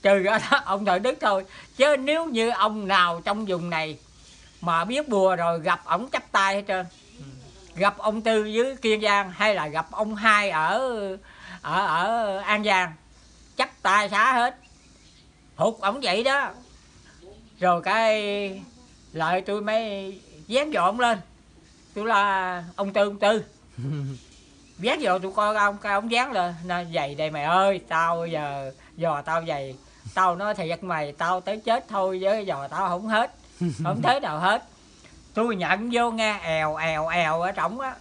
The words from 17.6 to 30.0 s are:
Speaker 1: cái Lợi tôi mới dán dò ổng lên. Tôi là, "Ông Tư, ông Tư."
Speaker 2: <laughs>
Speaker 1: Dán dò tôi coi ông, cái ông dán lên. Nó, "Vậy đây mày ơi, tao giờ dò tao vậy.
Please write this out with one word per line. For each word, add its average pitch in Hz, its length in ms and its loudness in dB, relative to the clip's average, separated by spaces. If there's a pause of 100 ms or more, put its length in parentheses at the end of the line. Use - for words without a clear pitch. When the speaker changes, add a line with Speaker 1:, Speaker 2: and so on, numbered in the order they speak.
Speaker 1:
cái 202 800 0 (520)
Lợi 165 280 0
tôi 202 200 -4
mới 208 520 -4 (340)
dán 294 260 0
dò 175 120 2
ổng 208 140 0
lên. 233 180 2 (760)
Tôi 208 120 -6
là, 190 580 0 (120)
"Ông 196 180 -4
Tư, 202 140 4
ông 202 120 -8
Tư." 208 240 4 (340)
Speaker 2:
<laughs> 120 60 -8 (960)
Speaker 1:
Dán 262 220 -2
dò 190 180 2
tôi 190 160 -6
coi 208 200 2
ông, 202 220 2
cái 202 160 -4
ông 214 180 0
dán 254 200 0
lên. 175 220 -2 (120)
Nó, 180 160 -4 (120)
"Vậy 143 220 -2
đây 156 160 -4
mày 147 120 -4
ơi, 185 440 2
tao 170 380 0
giờ 143 460 -6 (260)
dò 160 240 0
tao 160 260 -2
vậy. 139 280 -6 (380)